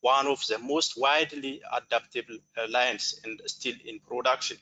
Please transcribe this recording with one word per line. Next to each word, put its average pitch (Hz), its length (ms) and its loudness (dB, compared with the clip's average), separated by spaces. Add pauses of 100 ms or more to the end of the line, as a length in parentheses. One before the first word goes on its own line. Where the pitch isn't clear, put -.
one 135 260 6
of 139 220 0
the 110 100 0
most 143 380 0
widely 143 640 2 (100)
adaptable, 117 680 -4 (180)
uh, 117 140 -4
lines 123 540 0
and 110 220 -12
still 120 380 -6
in 110 160 -12
production. 127 600 0